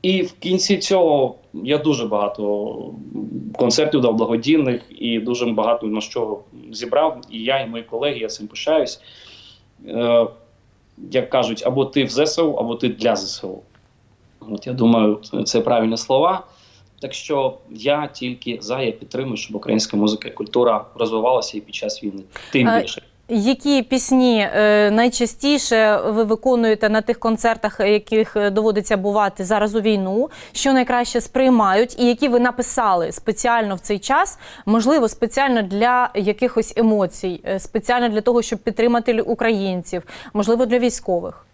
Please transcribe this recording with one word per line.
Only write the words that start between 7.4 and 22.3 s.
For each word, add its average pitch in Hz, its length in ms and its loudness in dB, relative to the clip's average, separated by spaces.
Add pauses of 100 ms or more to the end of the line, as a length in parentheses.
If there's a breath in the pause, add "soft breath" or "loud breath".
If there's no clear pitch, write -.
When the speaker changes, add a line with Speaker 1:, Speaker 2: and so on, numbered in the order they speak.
Speaker 1:
я, 131 160 -2
і 135 100 -6
мої 117 140 -10
колеги, 131 360 -6
я 110 80 -6
цим 104 200 -12
пишаюсь. - 540 -2 (840 loud breath)
Е, 117 400 2 (840)
як 127 180 -2
кажуть, 113 360 -2
або 131 200 0
ти 135 180 0
в 113 60 -2
З 123 160 -4
С - 160 -2
У, 156 120 2
або 117 220 -4
ти 120 140 -2
для 107 260 0
З 95 80 -6 (140)
С - 100 -14
У. 92 120 -12 (920)
От 104 160 -10
я 123 60 -6
думаю, 113 460 4 (260)
це 113 160 0
правильні 113 360 2
слова. 165 460 2 (580 soft breath)
Так - 120 -10
що 135 440 -2 (140)
я 139 420 -2
тільки 123 480 -8
за, 120 200 -6
я 117 100 -2
підтримую, 127 460 -8
щоб - 180 -10
українська 107 420 -2
музика 107 300 0
і - 40 -12
культура 113 540 0 (100)
розвивалася 113 640 0
і 104 40 -8
під - 140 -18
час - 280 -8
війни. 98 180 -8 (300 loud breath)